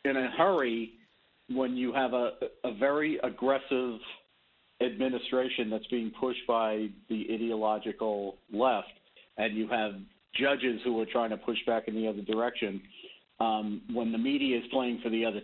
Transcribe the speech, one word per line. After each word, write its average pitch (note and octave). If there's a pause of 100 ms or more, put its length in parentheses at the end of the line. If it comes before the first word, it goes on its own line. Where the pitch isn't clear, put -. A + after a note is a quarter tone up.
in C3+
a B2+
hurry C3 (580)
when B2+
you B2
have C3
a, B2 (300)
a A#2+
very C#3+
aggressive B2+ (840)
administration B2
that's A2
being A2+
pushed B2+
by A2 (200)
the A2
ideological G#2+ (160)
left, A2 (460)
and G#2+
you A2
have A2 (400)
judges B2+
who A#2
are G#2+
trying A#2
to G#2+
push A2+ (100)
back A2+
in G#2+
the A2
other G#2
direction. G#2+ (580)
Um, G#2+ (100)
when A2+
the A2+
media C3+
is A2+
playing B2
for A#2+
the A2+
other G#2+